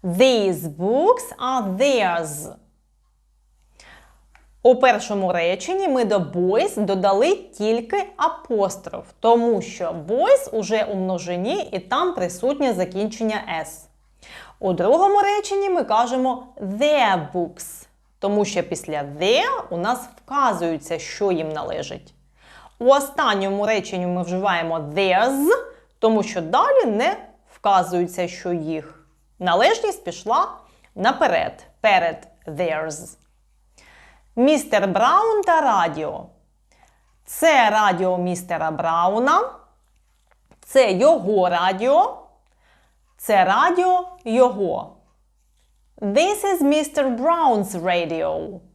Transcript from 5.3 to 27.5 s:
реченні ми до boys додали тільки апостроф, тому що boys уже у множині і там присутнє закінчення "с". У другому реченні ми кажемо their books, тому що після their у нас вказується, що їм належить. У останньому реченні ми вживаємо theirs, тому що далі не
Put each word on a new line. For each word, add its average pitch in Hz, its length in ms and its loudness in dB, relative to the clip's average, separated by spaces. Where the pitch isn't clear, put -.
реченні 190 560 -2
ми 254 160 2
до 202 140 0
boys 190 680 0
додали 196 500 2
тільки 226 720 -4
апостроф, - 880 -4
тому 233 420 2
що 175 300 -8
boys 466 440 2
уже 214 320 -2
у 208 100 -6
множині 185 760 -4
і 190 60 -6
там 330 360 -2
присутнє 254 580 -2
закінчення 208 760 -4
"с". - 400 -10
У 185 140 -2
другому 359 480 4
реченні 403 500 0
ми 349 140 0
кажемо 254 600 0
their 208 760 0
books, - 540 -8
тому 208 260 0
що 175 180 -4
після 151 400 -6
their 226 680 0
у 175 60 -6
нас 220 400 -4
вказується, 175 840 -2
що 196 340 -4
їм 160 160 -2
належить. 156 680 -10
У 240 80 0
останньому 220 800 2
реченні 190 400 -2
ми 180 160 -2
вживаємо 170 560 -2
theirs, 196 680 0
тому 220 240 2
що 196 180 -6
далі 349 460 2
не 247 300 0